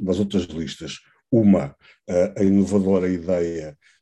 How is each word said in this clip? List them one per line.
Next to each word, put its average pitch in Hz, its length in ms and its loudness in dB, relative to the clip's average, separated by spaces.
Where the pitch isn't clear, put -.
das 92 180 0
outras 101 260 0
listas. - 540 -10
Uma, 98 440 4
eh, 92 300 0
a 104 60 0
inovadora 98 640 2
ideia 85 680 -4